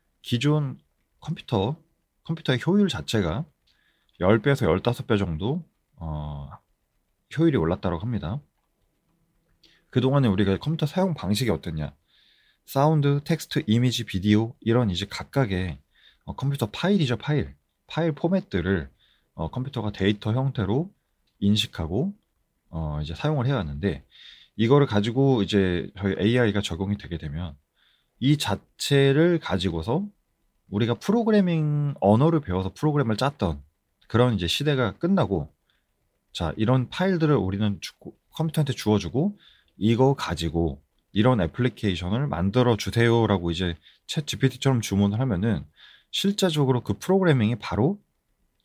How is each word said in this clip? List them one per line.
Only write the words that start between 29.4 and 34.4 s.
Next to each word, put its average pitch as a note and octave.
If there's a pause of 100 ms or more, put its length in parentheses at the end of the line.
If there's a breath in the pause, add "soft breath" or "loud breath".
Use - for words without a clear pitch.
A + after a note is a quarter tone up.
우리가 A#2+
프로그래밍 F3
언어를 C#3
배워서 F#2+
프로그램을 C3+
짰던 G2 (460)
그런 A#2+
이제 F2